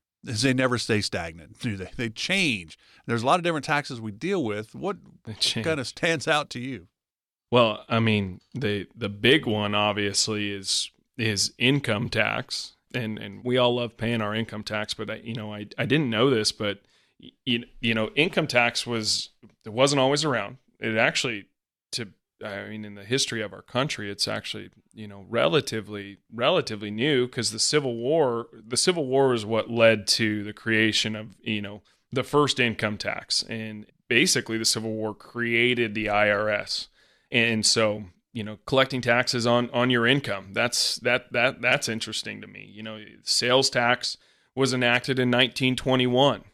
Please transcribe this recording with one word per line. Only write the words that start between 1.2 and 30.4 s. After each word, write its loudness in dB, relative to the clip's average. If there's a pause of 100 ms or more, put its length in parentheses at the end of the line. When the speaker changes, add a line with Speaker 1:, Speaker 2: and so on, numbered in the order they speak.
Speaker 1:
do -4
they? -10
They -4
change. -2 (280)
There's -2
a -2
lot 4
of -6
different -2
taxes -2
we -8
deal -2
with. -4
What -6 (260)
Speaker 2:
They -10
change. -2
Speaker 1:
kinda -2
stands -2
out 0
to -10
you? -12 (640)
Speaker 2:
Well, 4
I 2
mean, 2 (140)
the, -2 (100)
the -6
big 4
one, 0
obviously, 0
is, -4 (280)
is -2
income 2
tax. -4 (180)
And, -6
and -14
we 0
all 4
love -6
paying -2
our -2
income -6
tax, -6
but -8
I, -8
you -10
know, -10
I, -12 (100)
I -2
didn't 4
know 4
this, 2
but -4 (400)
y-, -20 (120)
you, -2 (180)
you 2
know, 0
income -2
tax 0
was, -4 (360)
it -12
wasn't 4
always 2
around. -4 (240)
It -2
actually, 0 (420)
to, -8 (340)
I -8
mean, -10
in -16
the -18
history -2
of -8
our -16
country, -4
it's -2
actually, -6 (240)
you -14
know, -18
relatively, -2 (160)
relatively 0
new, 0
'cause -4
the -6
Civil 0
War, 0 (200)
the -4
Civil 2
War 4
is 0
what -2
led 6
to 0